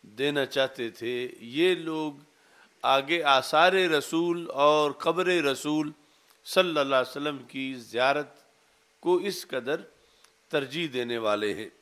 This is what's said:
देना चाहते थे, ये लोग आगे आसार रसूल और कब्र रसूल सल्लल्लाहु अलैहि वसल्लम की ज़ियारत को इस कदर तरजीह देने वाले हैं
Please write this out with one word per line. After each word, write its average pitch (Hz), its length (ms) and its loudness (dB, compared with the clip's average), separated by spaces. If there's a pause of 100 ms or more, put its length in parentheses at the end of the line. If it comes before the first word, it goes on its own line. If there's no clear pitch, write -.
देना 135 440 -2
चाहते 131 440 -2
थे, 120 240 -6 (340)
ये 170 280 2
लोग 156 480 -6 (580)
आगे 139 460 2
आसार 156 460 4 (140)
रसूल 165 680 0
और 147 460 4
कब्र 175 420 2
रसूल 151 500 -2 (540)
सल्लल्लाहु 165 380 2
अलैहि 135 180 4
वसल्लम 143 340 -6 (100)
की 135 260 -8 (100)
ज़ियारत 135 520 0 (680)
को 175 180 2
इस 196 240 -8
कदर 135 400 -4 (680)
तरजीह 151 380 -4
देने 120 300 -2
वाले 104 340 0
हैं 101 180 -10 (100)